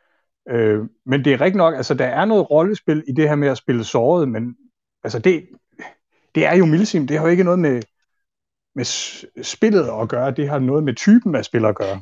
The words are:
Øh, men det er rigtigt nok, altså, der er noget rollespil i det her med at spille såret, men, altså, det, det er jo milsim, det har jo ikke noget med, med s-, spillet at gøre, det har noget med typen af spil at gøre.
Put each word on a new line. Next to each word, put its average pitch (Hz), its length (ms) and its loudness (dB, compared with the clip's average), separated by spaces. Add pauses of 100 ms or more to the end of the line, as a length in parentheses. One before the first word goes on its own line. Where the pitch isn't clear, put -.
(500)
Øh, 110 300 0 (260)
men 131 200 0
det 143 80 4
er 127 80 0
rigtigt 190 160 2
nok, 165 180 2
altså, 135 180 -4
der 131 120 0
er 139 200 -2
noget 214 260 2
rollespil 156 560 0
i 139 40 -6
det 147 180 0
her 151 60 0
med 143 120 0
at 131 100 0
spille 120 260 -2
såret, 139 460 0
men, 117 260 -6 (480)
altså, 139 160 -8
det, 160 280 0 (880)
det 156 100 2
er 156 100 2
jo 185 100 6
milsim, 160 420 2
det 151 100 -2
har 156 80 -2
jo 165 60 2
ikke 180 120 0
noget 180 160 0
med, 135 220 0 (960)
med 127 100 -6
s-, - 400 -10 (160)
spillet 185 480 0 (120)
at 113 80 -4
gøre, 131 220 -4
det 143 180 -4
har 143 100 -4
noget 135 240 0
med 127 120 -2
typen 208 400 4
af 113 100 -4
spil 113 200 0
at 107 100 2
gøre. 95 260 -6